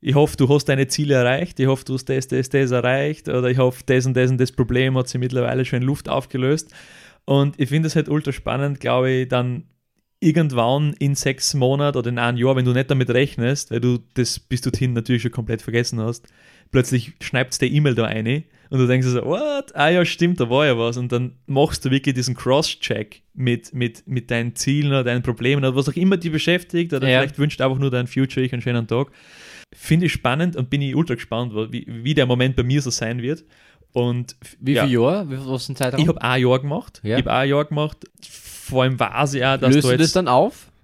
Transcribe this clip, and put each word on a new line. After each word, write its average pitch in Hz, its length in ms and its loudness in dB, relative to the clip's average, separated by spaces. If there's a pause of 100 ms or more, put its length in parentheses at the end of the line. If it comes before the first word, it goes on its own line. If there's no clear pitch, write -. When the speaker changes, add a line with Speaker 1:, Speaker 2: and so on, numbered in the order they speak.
Speaker 1:
ich 131 140 0
hoffe, 147 220 4
du 135 100 4
hast 143 180 4
deine 135 220 2
Ziele 143 280 0
erreicht, 131 440 0
ich 131 80 2
hoffe, 135 160 0
du 131 120 -6
hast 131 100 -6
das, 131 220 -2
das, 127 220 -2
das 139 220 2
erreicht, 131 560 0
oder 127 220 0
ich 127 80 2
hoffe, 127 280 0
das 127 200 2
und 131 100 0
das 127 160 4
und 131 80 0
das 127 140 2
Problem 131 440 0
hat 127 120 -2
sich 127 100 -6
mittlerweile 123 460 -2
schon 123 160 -2
in 127 60 0
Luft 143 200 -4
aufgelöst. 135 640 -2 (540)
Und 139 340 2
ich 131 80 0
finde 156 200 0
es 156 100 0
halt 151 100 0
ultra 147 240 -2
spannend, 135 480 -4
glaube 127 320 0
ich, 127 160 0
dann 123 360 -2 (580)
irgendwann 147 800 2
in 143 160 2
sechs - 380 -2
Monaten 139 440 2
oder 123 120 -2
in 123 100 -4
einem 120 180 0
Jahr, 131 180 2
wenn 127 100 2
du 123 80 2
nicht 127 160 0
damit 131 200 2
rechnest, 127 600 0
weil 120 100 -2
du 123 180 2 (140)
das - 260 -2
bis - 220 -6
dorthin 127 320 -2
natürlich 117 300 0
schon 120 80 -2
komplett 113 300 -6
vergessen 117 380 -2
hast, 117 280 -6 (440)
plötzlich 127 500 0
schneidest - 400 -4
du 131 60 0
die 135 80 0
E-Mail 143 200 4
da 113 100 2
rein 110 380 -2 (260)
und 135 100 -2
du 127 80 6
denkst 127 200 2
so, 123 180 0
"What? 277 500 -4
Ah 147 140 2
ja, 180 160 4
stimmt, 170 340 0
da 120 100 0
war 135 160 4
ja 127 120 2
was." 117 200 -2
Und 123 140 -4
dann 123 220 -2 (120)
machst 139 400 0
du 135 60 0
wirklich 135 240 0
diesen 127 200 -2
Cross-Check - 840 -2 (120)
mit, 120 400 -2
mit, 120 340 -6
mit 127 220 -6
deinen 117 260 -4
Zielen 147 360 -2
oder 135 120 0
deinen 120 200 -2
Problemen 127 400 0
oder 131 120 0
was 139 140 0
auch 143 60 -6
immer 190 220 2
dich 170 140 -4
beschäftigt 170 640 -2
oder 135 160 0
Speaker 2:
Ja. 127 100 4
Speaker 1:
vielleicht 135 200 -2
wünscht 143 220 0
einfach 131 180 0
nur 139 120 0
dein 123 160 -2
Future-Ich 131 460 -2
einen 120 80 -6
schönen 120 260 -2
Tag. 127 240 -2 (640)
Finde 165 340 0
ich - 60 0
spannend 165 420 -2
und 123 140 -4
bin 143 120 -2
ich 135 140 -4
ultra 160 200 0
gespannt, 117 400 -6
wo, 110 160 -4
wie, 123 160 -8
wie 117 260 -4
der 143 120 4
Moment 127 300 2
bei 127 80 0
mir 131 180 2
so 131 80 -4
sein 117 320 -4
wird. 139 240 -6 (480)
Und 123 480 -2
f-, - 180 -20
Speaker 2:
Wie 131 140 0
Speaker 1:
ja. 117 100 2
Speaker 2:
viel 135 100 2
Jahr? 147 360 2
Wie, 131 80 -6
was 131 300 -6
für - 60 -8
ein - 20 -8
Zeitraum? 135 260 -2
Speaker 1:
Ich 156 60 4
hab 165 100 0
ein 127 240 0
Jahr 123 180 4
gemacht. 143 440 -8
Speaker 2:
Ja. 110 140 0
Speaker 1:
Ich 127 80 0
hab 113 60 -2
ein 135 180 2
Jahr 147 160 2
gemacht. 151 320 -4 (240)
Vor - 600 -4
allem 131 160 0
weiß 131 360 0
ich 123 100 -2
auch, 135 120 2
dass 131 160 4
Speaker 2:
Löst 143 120 4
Speaker 1:
du - 40 4
Speaker 2:
du 123 40 4
Speaker 1:
jetzt 127 100 4
Speaker 2:
das 156 100 2
dann 185 140 2
auf? 139 400 2 (160)